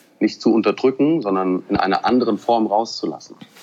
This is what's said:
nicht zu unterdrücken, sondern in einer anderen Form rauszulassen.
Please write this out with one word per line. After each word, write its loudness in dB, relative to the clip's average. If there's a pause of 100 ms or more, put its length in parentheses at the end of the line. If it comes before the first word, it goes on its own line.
(200)
nicht -2
zu 4
unterdrücken, 2
sondern -2
in 0
einer 0
anderen 2
Form 0
rauszulassen. -4 (260)